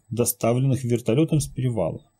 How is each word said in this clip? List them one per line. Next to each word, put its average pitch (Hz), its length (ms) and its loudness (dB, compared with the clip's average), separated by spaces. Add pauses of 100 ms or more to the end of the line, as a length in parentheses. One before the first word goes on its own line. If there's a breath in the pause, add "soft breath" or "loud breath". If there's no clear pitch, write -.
доставленных 123 760 0
вертолётом 123 560 2
с - 80 -4
перевала. 113 600 -4 (120)